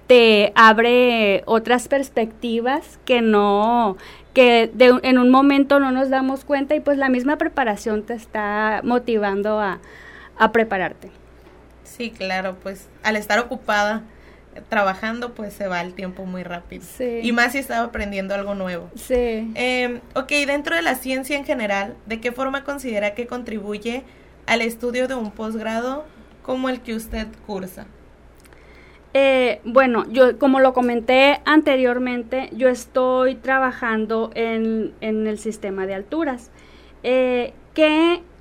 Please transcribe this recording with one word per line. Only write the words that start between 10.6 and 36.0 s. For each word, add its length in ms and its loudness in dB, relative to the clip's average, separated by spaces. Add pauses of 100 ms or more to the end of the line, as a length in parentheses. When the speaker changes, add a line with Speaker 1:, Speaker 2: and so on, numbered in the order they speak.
Speaker 2:
Sí, 260 -12
claro, 540 -6
pues 240 -12 (160)
al 140 -2
estar 200 -2
ocupada, 680 -2 (520)
eh, 120 -18
trabajando, 680 -4
pues 180 -12
se 140 -8
va 140 -4
el 120 -10
tiempo 320 -12
muy 160 -10
rápido. 420 -14
Speaker 1:
Sí. 380 -8
Speaker 2:
Y 120 -2
más 180 0
si 80 -4
estaba 260 -4
aprendiendo 480 -8
algo 220 -6
nuevo. 400 -8
Speaker 1:
Sí. 580 -4
Speaker 2:
Em, 460 -4 (160)
ok, 140 -6 (180)
dentro 280 -4
de 60 -2
la 140 -2
ciencia 420 -6
en 80 -8
general, 500 -4 (120)
¿de 120 -10
qué 120 -6
forma 320 -6
considera 500 -4
que 140 -8
contribuye 720 -8 (460)
al 160 0
estudio 440 -4
de 60 -8
un 160 -6
posgrado 720 -6 (380)
como 260 -6
el 140 -6
que 140 -8
usted 320 -8 (180)
cursa? 400 -12 (1300)
Speaker 1:
Eh, 520 2
bueno, 440 2
yo, 300 4
como 200 4
lo 140 6
comenté 720 2
anteriormente, 1080 0
yo 180 2
estoy 680 0
trabajando 960 -2
en, 680 -2
en 280 -4
el 100 -4
sistema 480 -8
de 80 -8
alturas, 560 -6 (540)